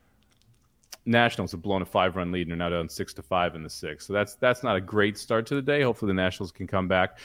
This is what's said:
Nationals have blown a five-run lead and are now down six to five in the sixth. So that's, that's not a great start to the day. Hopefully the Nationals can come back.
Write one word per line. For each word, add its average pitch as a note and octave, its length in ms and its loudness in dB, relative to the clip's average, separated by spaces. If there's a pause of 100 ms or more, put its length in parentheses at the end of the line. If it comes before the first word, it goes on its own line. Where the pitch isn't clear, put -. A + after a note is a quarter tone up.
(1040)
Nationals A#2 460 2
have F2 100 -10
blown G2 200 0
a F2 40 -2
five-run F#2 460 0
lead F2+ 160 -2
and E2+ 60 -6
are - 20 -6
now F2 140 -2
down E2+ 200 -2
six - 260 -10
to - 60 -14
five F2 320 0
in D#2+ 100 -12
the D#2 60 -14
sixth. - 380 -12
So G2 60 -6
that's, G2+ 220 0
that's B2 280 0
not A2+ 140 0
a F#2+ 40 0
great G#2 360 0
start A2+ 300 -2
to C#3+ 80 -4
the C#3 60 -2
day. C#3+ 220 0
Hopefully A2+ 260 2
the F#2+ 60 4
Nationals F#2 380 0
can F#2+ 120 -10
come F#2 220 0
back. F#2 380 4